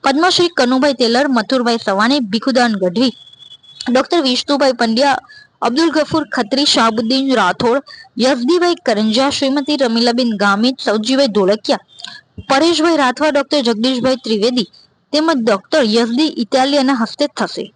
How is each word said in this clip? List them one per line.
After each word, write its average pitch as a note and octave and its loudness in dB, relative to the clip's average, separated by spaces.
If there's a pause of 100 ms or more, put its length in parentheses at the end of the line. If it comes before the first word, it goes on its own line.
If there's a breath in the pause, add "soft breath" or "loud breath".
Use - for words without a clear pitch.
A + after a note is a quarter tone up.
પદ્મશ્રી E4 2
કનુભાઈ C4 0
તેલર, A#3+ 0
મથુરભાઈ A#3+ 0
સવાણી, A3 0
ભીખુદાન A#3 0
ગઢવી, G3 0 (800)
ડોક્ટર D4 0
વિષ્ણુભાઈ C4+ 0
પંડ્યા, B3 0 (440 loud breath)
અબ્દુલ C#4 0
ગફુર D4+ -2
ખત્રી, B3+ -2
શાહબુદ્દીન B3 0
રાઠોડ, G#3+ 0 (360 loud breath)
યઝદીભાઈ D4 2 (100)
કરંજા, A3 0
શ્રીમતી C#4+ -2
રમીલાબેન A#3 0
ગામિત, G#3 0
સૌજીભાઈ B3+ 0
ધોળકિયા, G#3 0 (720 loud breath)
પરેશભાઈ D#4+ 2
રાઠવા, C#4 0
ડોક્ટર C#4+ 0
જગદીશભાઈ A#3+ 0
ત્રિવેદી A3+ -2 (460 soft breath)
તેમજ D4+ 0
ડોક્ટર A3+ 0
યઝદી A#3 0
ઇટાલિયાના C4+ 0
હસ્તે A#3+ -2
થશે. - -8